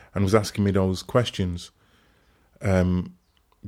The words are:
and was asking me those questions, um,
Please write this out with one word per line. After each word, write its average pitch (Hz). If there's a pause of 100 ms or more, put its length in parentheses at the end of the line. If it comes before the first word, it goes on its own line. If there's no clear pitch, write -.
(140)
and 101
was 95
asking 104
me 101
those 95
questions, 90 (880)
um, 90 (540)